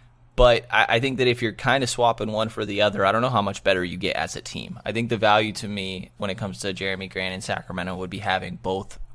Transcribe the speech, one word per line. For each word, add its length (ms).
but 360
I, 180
I 100
think 180
that 100
if 140
you're 120
kind 300
of 60
swapping 420
one 180
for 160
the 180
other, 220
I 60
don't 100
know 80
how 120
much 220
better 200
you 140
get 180
as 200
a 60
team. 440
I 60
think 180
the 80
value 360
to 140
me 500
when 120
it 80
comes 220
to 140
Jeremy 340
Grant 260
in 80
Sacramento 540
would 140
be 100
having 380
both 420